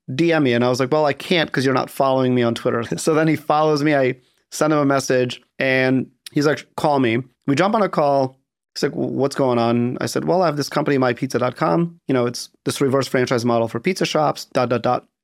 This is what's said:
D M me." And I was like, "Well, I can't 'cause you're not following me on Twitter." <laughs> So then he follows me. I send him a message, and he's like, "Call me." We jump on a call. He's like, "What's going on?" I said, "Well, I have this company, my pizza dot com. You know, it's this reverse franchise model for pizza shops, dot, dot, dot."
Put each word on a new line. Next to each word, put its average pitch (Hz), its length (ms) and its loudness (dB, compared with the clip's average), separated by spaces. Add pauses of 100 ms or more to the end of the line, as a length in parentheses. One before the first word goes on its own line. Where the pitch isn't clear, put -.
(160)
D 165 180 2
M 160 80 2
me." 131 120 2
And 120 100 2
I 123 60 2
was 127 100 -2
like, 131 120 0
"Well, 156 140 2
I 139 80 0
can't - 380 -2
'cause 131 140 -2
you're 135 100 2
not - 160 -2
following 131 420 0
me 123 80 2
on 117 140 0
Twitter." 117 340 -2
<laughs> - 80 -6
So 165 160 0
then 160 140 2
he 156 80 2
follows 151 480 0
me. 151 100 2
I 131 220 2 (340)
send 156 240 0
him 151 60 2
a 147 60 2
message, 131 540 0 (200)
and 131 480 2 (240)
he's 147 160 0
like, 143 180 -2 (120)
"Call 147 220 0
me." 120 220 0 (240)
We 139 80 0
jump 180 220 0
on 180 80 2
a 180 60 -2
call. 139 500 0 (360)
He's - 80 -6
like, 147 120 -2
"What's 131 400 -2
going 123 240 2
on?" 120 420 0
I 120 60 -4
said, 135 180 -4
"Well, 165 160 2
I 185 60 2
have 147 100 -2
this 139 120 -4
company, 151 280 0
my 127 160 2
pizza 131 240 -4
dot 123 200 -2
com. 170 500 0
You 143 60 0
know, 123 120 2
it's - 240 -8 (160)
this - 160 -2
reverse 135 260 0
franchise 123 380 0
model 117 220 2
for 113 120 -6
pizza 185 260 -2
shops, 151 400 -2
dot, 123 240 -2
dot, 120 120 0
dot." 123 200 0 (220)